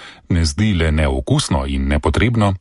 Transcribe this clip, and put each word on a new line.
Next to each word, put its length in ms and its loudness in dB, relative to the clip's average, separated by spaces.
ne 160 2
zdi 300 0
le 180 0
neokusno 760 0
in 220 -2
nepotrebno, 720 0